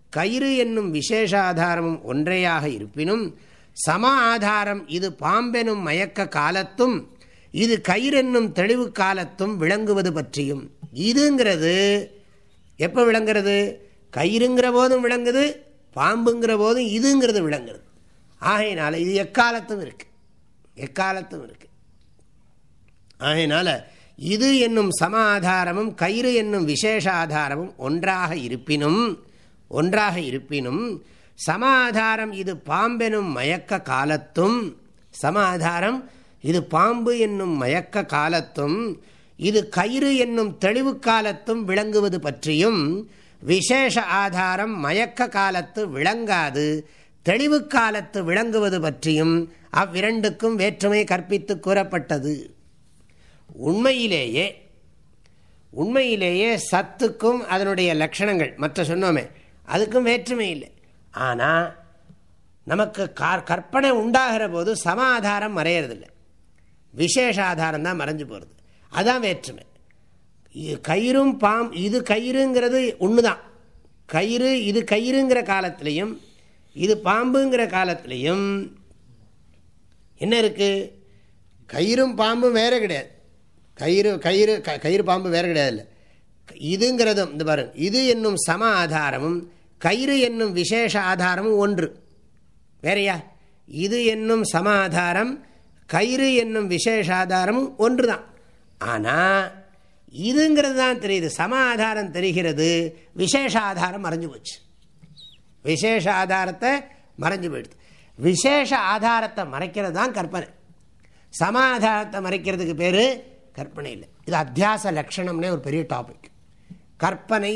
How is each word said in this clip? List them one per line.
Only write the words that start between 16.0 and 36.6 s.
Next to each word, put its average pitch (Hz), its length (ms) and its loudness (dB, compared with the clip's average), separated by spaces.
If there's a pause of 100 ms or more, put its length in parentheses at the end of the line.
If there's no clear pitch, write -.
போதும் 226 300 2
இதுங்கிறது 233 540 4
விளங்குறது. 147 420 -4 (580)
ஆகையினால 190 540 0
இது 175 180 0
எக்காலத்தும் 220 640 0
இருக்கு, - 260 -14 (720)
எக்காலத்தும் 185 680 -6
இருக்கு. - 240 -20 (1500)
ஆகையினால 156 480 0 (500)
இது 214 400 0
என்னும் 226 340 2
சம 180 240 0 (100)
ஆதாரமும் 185 680 0
கயிறு 233 400 0
என்னும் 208 340 0
விசேஷ 214 440 0
ஆதாரமும் 151 640 -2
ஒன்றாக 170 600 -2
இருப்பினும், 147 640 0 (680)
ஒன்றாக 185 500 0
இருப்பினும், 139 640 -6 (540)
சம 190 260 -2 (140)
ஆதாரம் 220 540 0
இது 190 200 -6 (100)
பாம்பெனும் 214 680 -2
மயக்க 165 500 -4
காலத்தும், 151 800 0 (540)
சம 156 300 -2
ஆதாரம் 180 560 0 (440)
இது 165 200 0